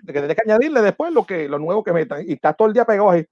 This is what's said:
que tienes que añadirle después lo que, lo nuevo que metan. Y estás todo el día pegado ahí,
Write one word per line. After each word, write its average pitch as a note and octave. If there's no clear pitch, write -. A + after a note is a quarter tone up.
que E3
tienes C#3+
que A3
añadirle A#3
después G#3+
lo A#3
que, D#3+
lo D3
nuevo F3
que F3+
metan. D3+
Y D3
estás D3
todo A3
el G#3+
día A#3
pegado G#3
ahí, E3+